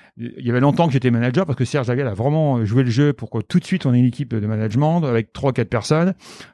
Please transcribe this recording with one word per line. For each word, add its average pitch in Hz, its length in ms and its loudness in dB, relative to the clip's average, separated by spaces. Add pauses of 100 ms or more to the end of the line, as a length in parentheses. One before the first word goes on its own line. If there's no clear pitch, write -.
(180)
il 117 280 -10
y 117 40 0
avait 123 100 2
longtemps 143 260 4
que 127 60 0
j'étais 127 180 2
manager, 120 340 0
parce 143 140 -4
que 127 60 0
Serge 123 240 -2
Lavial 127 200 -2
a 101 60 -6
vraiment 135 500 0
joué 117 200 2
le 123 60 0
jeu 143 220 2
pour - 160 -10
que 113 100 -8
tout 139 200 0
de - 80 -2
suite 185 180 -2
on 131 80 2
ait 123 60 4
une 127 80 4
équipe 123 280 -4
de 104 120 -4
management 110 580 0
avec 117 300 -2
trois, 135 180 -2
quatre 117 160 -2
personnes. 160 460 0 (400)